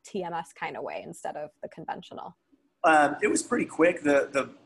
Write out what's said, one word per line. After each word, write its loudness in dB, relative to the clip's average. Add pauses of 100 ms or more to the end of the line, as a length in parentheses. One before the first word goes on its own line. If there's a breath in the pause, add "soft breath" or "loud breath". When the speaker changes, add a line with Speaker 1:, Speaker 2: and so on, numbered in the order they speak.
Speaker 1:
T -6
M -6
S -8
kind -10
of -8
way -8
instead -10
of -10 (120)
the -10
conventional? -14 (460)
Speaker 2:
Um, 6
it 2
was 0
pretty -2
quick. 2
The, 4
the, -2 (160)